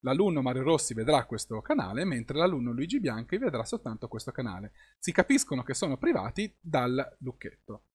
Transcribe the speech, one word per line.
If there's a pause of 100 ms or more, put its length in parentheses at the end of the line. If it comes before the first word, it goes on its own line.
l'alunno
Mario
Rossi
vedrà
questo
canale,
mentre
l'alunno
Luigi
Bianchi
vedrà
soltanto
questo
canale. (260)
Si
capiscono
che
sono
privati
dal
lucchetto. (100)